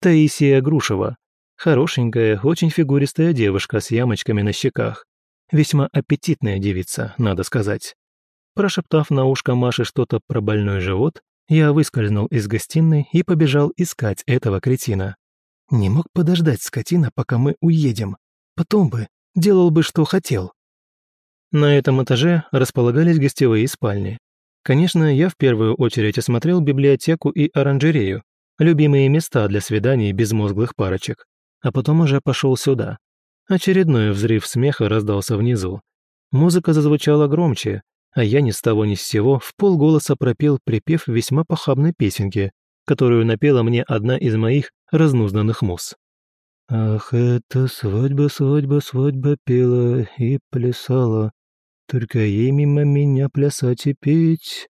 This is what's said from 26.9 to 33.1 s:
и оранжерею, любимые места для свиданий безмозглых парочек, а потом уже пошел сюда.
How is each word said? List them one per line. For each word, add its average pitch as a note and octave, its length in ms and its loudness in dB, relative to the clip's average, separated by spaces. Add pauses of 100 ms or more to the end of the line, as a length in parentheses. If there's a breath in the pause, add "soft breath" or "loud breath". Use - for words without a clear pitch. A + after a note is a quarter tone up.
и D3+ 220 0
оранжерею, C#3 720 0 (340)
любимые D3 500 4
места C3+ 400 0
для G2+ 120 -2
свиданий G#2+ 520 0
безмозглых G#2 600 -2
парочек, - 520 -6 (360)
а A#2+ 100 -2
потом D3 280 2
уже C#3 220 2
пошел C3+ 340 0
сюда. A#2 420 -2 (500)